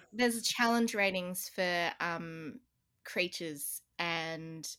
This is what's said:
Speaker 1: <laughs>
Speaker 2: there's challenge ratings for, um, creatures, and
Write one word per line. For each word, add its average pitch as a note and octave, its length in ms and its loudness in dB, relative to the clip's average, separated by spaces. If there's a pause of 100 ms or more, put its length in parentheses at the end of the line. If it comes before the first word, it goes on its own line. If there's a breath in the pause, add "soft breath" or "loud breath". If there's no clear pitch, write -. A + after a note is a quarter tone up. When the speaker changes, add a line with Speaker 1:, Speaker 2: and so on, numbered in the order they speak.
Speaker 1:
<laughs> - 120 -20
Speaker 2:
there's A#3 300 2
challenge A#3 520 4
ratings F#3 600 0
for, F3 360 2 (100)
um, E3 600 -4 (440)
creatures, F3 760 -2 (160)
and D#3+ 680 -2 (120)